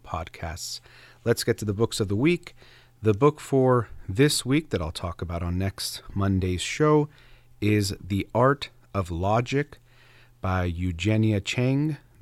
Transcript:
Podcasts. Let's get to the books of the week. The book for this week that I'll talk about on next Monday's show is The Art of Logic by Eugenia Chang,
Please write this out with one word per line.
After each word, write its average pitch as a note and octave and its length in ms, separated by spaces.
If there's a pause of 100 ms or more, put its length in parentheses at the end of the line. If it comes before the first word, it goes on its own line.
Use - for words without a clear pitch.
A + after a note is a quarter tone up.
Podcasts. - 760 (440)
Let's A#2 200
get A#2 120
to - 80
the G#2 80
books A2 260
of G#2 100
the G2+ 60
week. D#3+ 400 (460)
The G#2+ 140
book C#3+ 260
for B2+ 480 (180)
this C3 380
week C#3 240
that F2+ 140
I'll D#2+ 100
talk - 300
about E2+ 200
on F2 140
next - 460 (120)
Monday's F#2 460
show D3+ 480 (540)
is G#2 320 (120)
The F#2+ 280
Art C3 340 (240)
of F#2 180
Logic A2+ 680 (640)
by F#2 220
Eugenia F#2 760
Chang, C#3 560 (260)